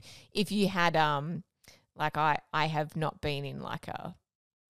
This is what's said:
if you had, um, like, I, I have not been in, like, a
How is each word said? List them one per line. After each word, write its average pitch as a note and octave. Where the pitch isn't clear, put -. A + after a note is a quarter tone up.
if G3
you G3
had, F3
um, D3+
like, D3+
I, D3+
I D3+
have D#3
not D#3
been C#3+
in, C3+
like, -
a -